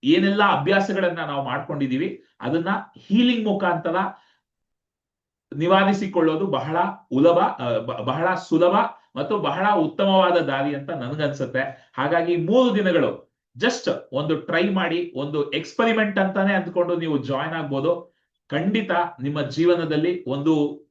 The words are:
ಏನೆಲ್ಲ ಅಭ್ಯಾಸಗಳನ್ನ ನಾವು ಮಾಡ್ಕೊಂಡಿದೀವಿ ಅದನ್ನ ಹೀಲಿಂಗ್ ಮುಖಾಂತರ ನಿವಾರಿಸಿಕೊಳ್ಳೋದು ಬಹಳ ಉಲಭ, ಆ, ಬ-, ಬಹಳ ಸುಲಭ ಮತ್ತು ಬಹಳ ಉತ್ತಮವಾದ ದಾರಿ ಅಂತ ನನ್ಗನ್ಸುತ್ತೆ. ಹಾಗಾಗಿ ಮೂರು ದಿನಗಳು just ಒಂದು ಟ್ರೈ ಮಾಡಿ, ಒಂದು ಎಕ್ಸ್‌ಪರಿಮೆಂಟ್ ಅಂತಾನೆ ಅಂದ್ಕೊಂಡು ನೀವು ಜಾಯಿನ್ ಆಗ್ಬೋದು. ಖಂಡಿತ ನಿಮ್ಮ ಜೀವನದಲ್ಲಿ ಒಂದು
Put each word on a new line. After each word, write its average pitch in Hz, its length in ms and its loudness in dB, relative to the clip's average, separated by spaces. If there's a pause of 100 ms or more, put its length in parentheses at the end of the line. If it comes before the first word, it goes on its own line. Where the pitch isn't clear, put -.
ಏನೆಲ್ಲ 196 400 4
ಅಭ್ಯಾಸಗಳನ್ನ 190 720 0
ನಾವು 143 260 -6
ಮಾಡ್ಕೊಂಡಿದೀವಿ 143 760 -4 (180)
ಅದನ್ನ 160 280 -2 (280)
ಹೀಲಿಂಗ್ 233 480 2
ಮುಖಾಂತರ 180 520 0 (1600)
ನಿವಾರಿಸಿಕೊಳ್ಳೋದು 185 880 2
ಬಹಳ 139 300 -2 (340)
ಉಲಭ, 165 280 6
ಆ, 120 400 0
ಬ-, 117 240 -8
ಬಹಳ 156 320 -2
ಸುಲಭ 175 400 2 (420)
ಮತ್ತು 160 220 -2
ಬಹಳ 185 360 -2
ಉತ್ತಮವಾದ 185 640 2
ದಾರಿ 139 360 -2
ಅಂತ 139 160 -10
ನನ್ಗನ್ಸುತ್ತೆ. 135 1040 -6
ಹಾಗಾಗಿ 170 400 0
ಮೂರು 214 380 4
ದಿನಗಳು 180 640 0 (200)
just 254 320 -2 (220)
ಒಂದು 151 280 -2
ಟ್ರೈ 170 220 -2
ಮಾಡಿ, 175 520 0
ಒಂದು 147 360 -4
ಎಕ್ಸ್‌ಪರಿಮೆಂಟ್ 208 680 0
ಅಂತಾನೆ 196 360 2
ಅಂದ್ಕೊಂಡು 175 420 0
ನೀವು 160 220 -2
ಜಾಯಿನ್ 135 360 -4
ಆಗ್ಬೋದು. 156 640 -4 (320)
ಖಂಡಿತ 190 420 -2 (320)
ನಿಮ್ಮ 143 200 -4
ಜೀವನದಲ್ಲಿ 165 880 0
ಒಂದು 147 600 0